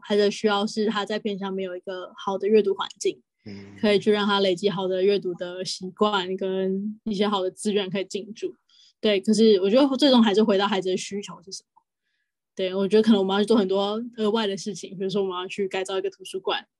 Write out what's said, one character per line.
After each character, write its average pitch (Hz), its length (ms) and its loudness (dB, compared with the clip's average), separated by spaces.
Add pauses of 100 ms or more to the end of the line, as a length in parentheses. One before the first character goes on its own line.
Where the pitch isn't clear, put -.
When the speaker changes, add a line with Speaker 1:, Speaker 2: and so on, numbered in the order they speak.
Speaker 1:
孩 208 120 -2
子 208 80 4
的 202 60 4
需 214 160 -4
要 208 220 0
是 214 180 -4
他 208 180 -2
在 214 140 -4
偏 208 220 -6
乡 196 120 -6
没 190 120 -6
有 180 120 -8
一 180 40 -10
个 185 360 -12
好 196 220 -4
的 190 100 -2
阅 214 140 6
读 196 140 2
环 175 120 -6 (120)
境， - 200 -2 (260)
Speaker 2:
嗯。 101 360 -16
Speaker 1:
可 208 100 4
以 202 60 6
去 214 140 2
让 208 160 2
他 202 140 2
累 190 140 2
积 190 140 0
好 185 180 -4
的 185 140 0
阅 202 160 4
读 180 160 -4
的 180 320 -10
习 185 260 -10
惯 190 460 0
跟 190 680 -4
一 220 100 -4
些 202 120 0
好 202 140 0
的 185 80 -2
资 208 240 -4
源 190 160 -2
可 196 100 -4
以 185 60 -4
进 190 280 -10
驻。 - 220 -10 (460)
对， 208 180 2
可 214 140 2
是 208 280 6
我 196 80 2
觉 254 120 6
得 294 60 4 (100)
最 277 140 4
终 247 100 6
还 214 100 4
是 214 120 4
回 214 120 2
到 196 120 2
孩 196 120 -2
子 185 100 -4
的 185 80 -2
需 202 260 -8
求 170 180 -16
是 196 100 -20
什 - 120 -16
么。 - 60 -20 (840)
对， 185 220 -4
我 196 120 0
觉 196 100 4
得 220 40 6
可 220 100 6
能 208 60 8
我 190 60 4
们 190 100 0
要 202 80 4
去 208 60 0
做 233 100 4
很 196 100 4
多 202 320 0 (180)
额 214 120 -2
外 220 160 0
的 196 100 -4
事 190 200 -8
情， 196 200 -14
比 190 80 -8
如 190 60 -4
说 196 140 0
我 190 40 -4
们 180 80 -6
要 180 120 -8
去 196 200 -6
改 190 160 -4
造 190 140 -4
一 190 40 -2
个 190 100 -4
图 190 140 -20
书 190 140 -10
馆， - 280 -6 (120)